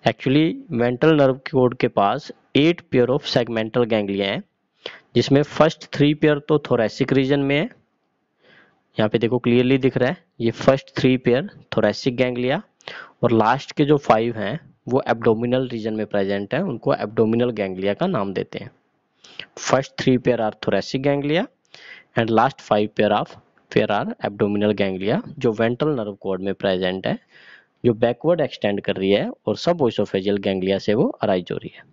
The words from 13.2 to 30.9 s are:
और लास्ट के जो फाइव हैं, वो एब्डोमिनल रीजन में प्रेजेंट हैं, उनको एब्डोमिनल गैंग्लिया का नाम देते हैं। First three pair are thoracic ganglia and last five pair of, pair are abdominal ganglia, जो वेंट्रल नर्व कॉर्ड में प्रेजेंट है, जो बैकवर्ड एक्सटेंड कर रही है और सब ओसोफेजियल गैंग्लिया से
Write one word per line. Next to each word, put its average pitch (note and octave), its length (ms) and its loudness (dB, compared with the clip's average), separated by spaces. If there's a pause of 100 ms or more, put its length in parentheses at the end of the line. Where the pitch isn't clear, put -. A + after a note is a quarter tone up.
और A2+ 100 2
लास्ट A2+ 400 2
के D3+ 120 0
जो D3 120 4
फाइव A2+ 400 2
हैं, G#2+ 380 -6 (140)
वो C3 200 0
एब्डोमिनल A#2+ 600 0
रीजन A2 260 -6
में G#2+ 120 -4
प्रेजेंट G2+ 480 -2
हैं, D#3 80 -2
उनको C#3 320 -2
एब्डोमिनल A2+ 560 0
गैंग्लिया G2 440 -4
का E3+ 120 -2
नाम G#2 260 -4
देते G2 260 -8
हैं। G2 120 -12 (880)
First - 320 0 (100)
three C3 180 4
pair A#2+ 220 0
are G#2+ 140 -2 (100)
thoracic A2 420 -2
ganglia D3 400 0 (720)
and A2+ 120 0
last A#2 420 2
five G#2 160 2 (120)
pair G#2 240 2
of, - 60 -14 (460)
pair A2 140 2
are B2+ 240 -2 (120)
abdominal G#2 460 0
ganglia, G2+ 500 -2 (160)
जो B2 140 0
वेंट्रल A#2 360 0
नर्व A2 260 -4
कॉर्ड F#2+ 280 -6
में G2 120 -4
प्रेजेंट F#2 520 -2
है, A#3 120 -2 (680)
जो A#2+ 100 4
बैकवर्ड B2 460 0
एक्सटेंड G#2 400 -2
कर G2+ 160 -4
रही G2 140 0
है C3+ 200 2 (160)
और G#2+ 100 -2
सब E3+ 260 -2
ओसोफेजियल G2+ 540 0
गैंग्लिया G2 420 -2
से G#2 160 0